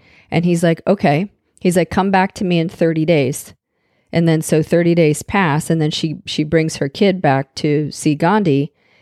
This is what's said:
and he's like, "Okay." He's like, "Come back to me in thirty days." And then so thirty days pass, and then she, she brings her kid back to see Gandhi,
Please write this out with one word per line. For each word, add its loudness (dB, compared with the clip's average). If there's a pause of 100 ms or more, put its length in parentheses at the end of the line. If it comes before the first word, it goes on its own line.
(300)
and 0
he's 0
like, 0
"Okay." 0 (280)
He's 0
like, 0
"Come 0
back 2
to -6
me 0
in -2
thirty 0
days." -2 (560)
And 0
then 2
so 0
thirty 0
days 2
pass, -2
and 0
then 0
she, -6
she -4
brings -2
her -6
kid 0
back 0
to -2
see -2
Gandhi, 0 (300)